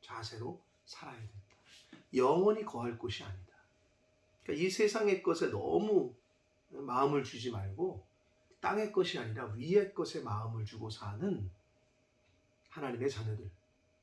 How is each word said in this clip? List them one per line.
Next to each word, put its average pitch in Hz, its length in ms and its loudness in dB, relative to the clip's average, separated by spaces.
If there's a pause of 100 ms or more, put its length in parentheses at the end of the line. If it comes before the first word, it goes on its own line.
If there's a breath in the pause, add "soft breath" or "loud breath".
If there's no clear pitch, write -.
자세로 113 600 -10 (240)
살아야 139 300 -14
된다. 110 180 -14 (800 soft breath)
영원히 180 520 6
거할 117 320 -4
곳이 - 260 -6
아니다. - 320 -12 (880)
그러니까 165 220 0
이 190 40 2
세상의 208 540 4
것에 - 260 2
너무 185 640 4 (580)
마음을 139 520 2
주지 117 280 -6
말고 104 540 -4 (540)
땅의 208 320 0
것이 175 260 2
아니라 113 280 -6 (100)
위의 185 380 4
것에 160 280 -4
마음을 110 440 -4
주고 113 240 -10
사는 107 600 -4 (1200)
하나님의 135 400 -4
자녀들, 107 400 -6 (540)